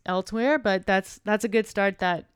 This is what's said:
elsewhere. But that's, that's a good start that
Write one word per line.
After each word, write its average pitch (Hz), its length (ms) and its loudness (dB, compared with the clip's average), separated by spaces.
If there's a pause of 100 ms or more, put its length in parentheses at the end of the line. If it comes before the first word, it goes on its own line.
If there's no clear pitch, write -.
elsewhere. 220 540 0
But 190 260 0
that's, 190 380 -2
that's 208 200 0
a 226 60 -2
good 214 160 2
start 196 320 -2
that 180 380 -2